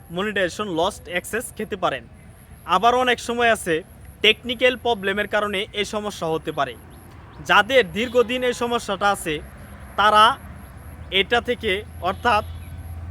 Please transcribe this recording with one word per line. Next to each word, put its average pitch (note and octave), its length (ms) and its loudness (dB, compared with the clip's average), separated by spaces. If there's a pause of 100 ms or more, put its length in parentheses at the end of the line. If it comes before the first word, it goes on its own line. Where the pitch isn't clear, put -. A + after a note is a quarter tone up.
(120)
মনিটাইজেশন G3 560 -2 (120)
লস্ট G3 320 -2
অ্যাক্সেস G#3 340 -4 (120)
খেতে G#3+ 260 -8
পারেন। C#3 200 -2 (640)
আবার F#3+ 280 4 (100)
অনেক B3 140 2 (100)
সময় A#3+ 280 2
আছে E3+ 200 -2 (460)
টেকনিক্যাল A#3+ 520 2 (120)
প্রবলেমের G3+ 500 0
কারণে G#3 240 0 (200)
এই G3 140 -2
সমস্যা G#3 400 -6
হতে D#3+ 260 -4
পারে। B2+ 160 -4 (760)
যাদের G#3 340 6 (140)
দীর্ঘদিন A#3+ 520 2
এই A#3+ 140 -2
সমস্যাটা G#3+ 520 -2
আছে D#3+ 200 -4 (640)
তারা G#3+ 240 8 (1000)
এটা A#3+ 180 0 (100)
থেকে, A3 220 -2 (380)
অর্থাৎ G#3+ 340 0 (680)